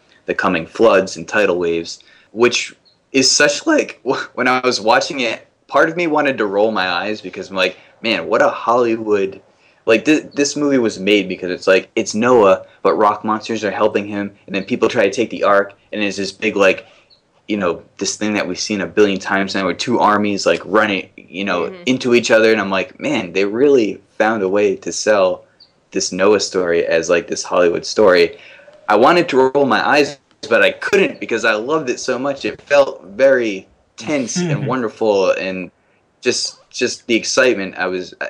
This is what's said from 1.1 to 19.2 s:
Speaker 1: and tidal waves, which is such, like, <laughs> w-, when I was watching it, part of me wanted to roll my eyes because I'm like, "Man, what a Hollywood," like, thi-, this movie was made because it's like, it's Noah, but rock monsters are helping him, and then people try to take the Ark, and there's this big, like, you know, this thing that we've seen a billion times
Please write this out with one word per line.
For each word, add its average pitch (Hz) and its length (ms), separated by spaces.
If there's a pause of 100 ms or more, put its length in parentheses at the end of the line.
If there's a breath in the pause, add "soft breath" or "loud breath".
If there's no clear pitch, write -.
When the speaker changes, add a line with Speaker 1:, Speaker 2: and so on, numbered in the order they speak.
Speaker 1:
and 82 120
tidal 95 300
waves, 82 440 (300 soft breath)
which 120 420 (380)
is 135 180
such, - 360
like, 302 360
<laughs> - 20
w-, 127 300
when 123 140
I 127 120
was 123 200
watching 131 400
it, 113 260 (220)
part 156 200
of 160 80
me 175 120
wanted 143 300
to 107 80
roll 104 260
my 92 160
eyes 98 320
because 92 280
I'm 98 80
like, 92 200 (260 loud breath)
"Man, 95 240
what 117 160
a 139 60
Hollywood," 113 920 (460 soft breath)
like, - 180
thi-, 151 300
this 139 220
movie 143 220
was 104 200
made 95 300
because 90 240
it's 82 160
like, 95 260
it's 107 200
Noah, 107 520 (160 loud breath)
but 95 120
rock 104 300
monsters 110 400
are 98 60
helping 104 380
him, 101 280 (100)
and 185 100
then 190 80
people 120 240
try 113 160
to 98 100
take 110 160
the 90 140
Ark, 101 300 (180 soft breath)
and 107 100
there's 98 140
this 95 160
big, 104 240
like, 95 300 (600 soft breath)
you 110 100
know, 85 260 (140)
this - 200
thing 104 180
that 98 120
we've 87 140
seen 101 220
a 85 40
billion 98 320
times 98 360